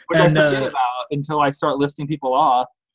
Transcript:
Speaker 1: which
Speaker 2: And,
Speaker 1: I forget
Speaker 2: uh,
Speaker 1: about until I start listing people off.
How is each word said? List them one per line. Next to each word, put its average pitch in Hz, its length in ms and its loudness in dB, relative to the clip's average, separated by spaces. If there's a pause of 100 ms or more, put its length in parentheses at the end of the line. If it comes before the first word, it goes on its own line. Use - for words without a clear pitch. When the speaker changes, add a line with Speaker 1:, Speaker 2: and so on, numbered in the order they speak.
Speaker 1:
which 165 120 2
Speaker 2:
And, 160 180 4
Speaker 1:
I 151 120 4
forget 135 140 0
Speaker 2:
uh, 131 40 -2
Speaker 1:
about 123 420 -4
until 147 320 -2
I 139 80 2
start 143 280 -2
listing 143 300 -4
people 139 260 -4
off. 127 340 2 (280)